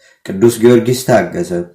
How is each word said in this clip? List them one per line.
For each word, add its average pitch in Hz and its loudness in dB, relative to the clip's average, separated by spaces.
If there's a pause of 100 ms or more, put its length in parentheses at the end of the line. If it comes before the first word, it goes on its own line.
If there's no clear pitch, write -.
(260)
ቅዱስ 107 0
ጊዮርጊስ 120 2
ታገሰ፣ 90 -2 (240)